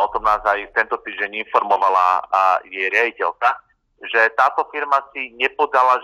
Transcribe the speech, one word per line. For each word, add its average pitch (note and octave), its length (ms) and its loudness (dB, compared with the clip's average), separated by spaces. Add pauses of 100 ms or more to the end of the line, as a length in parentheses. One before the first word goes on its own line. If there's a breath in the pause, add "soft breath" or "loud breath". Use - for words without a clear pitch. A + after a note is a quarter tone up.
o A2 80 -10
tom A2 80 -4
nás G#2+ 240 0
aj G2+ 240 -2
tento A2+ 320 -2
týždeň G#2 480 -8
informovala, F#2+ 800 2
a, F#2+ 320 2
jej F#2+ 320 -6
riaditeľka, A2+ 640 0 (440)
že A2+ 320 0
táto D3 400 2
firma C#3+ 240 0 (160)
si C3 240 -10
nepodala B2+ 640 2